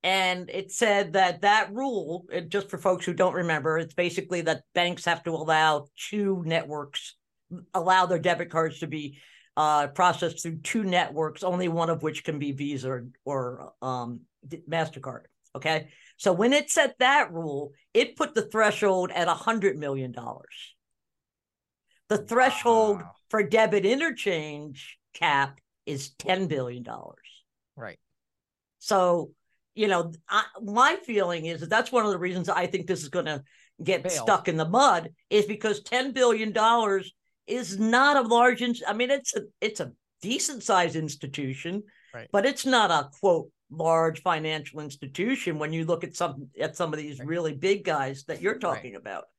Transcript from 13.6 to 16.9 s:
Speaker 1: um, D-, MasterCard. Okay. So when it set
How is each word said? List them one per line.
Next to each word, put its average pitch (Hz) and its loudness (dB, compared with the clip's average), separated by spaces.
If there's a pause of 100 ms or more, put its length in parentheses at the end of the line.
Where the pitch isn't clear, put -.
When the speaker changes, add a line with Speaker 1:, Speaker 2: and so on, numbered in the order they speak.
Speaker 1:
um, 120 -6 (280)
D-, 160 -14
MasterCard. 156 -6 (320)
Okay. 156 -4 (300)
So 190 2
when 220 4
it 294 2
set 294 2